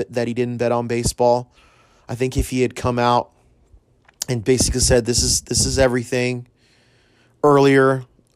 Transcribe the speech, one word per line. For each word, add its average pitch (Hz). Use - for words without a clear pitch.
that 120
he 120
didn't 120
bet 120
on 120
baseball. 120
I 120
think 127
if -
he 127
had 120
come 123
out 120
and 120
basically 127
said, 123
"This 120
is, 120
this -
is 131
everything," 123
earlier, 135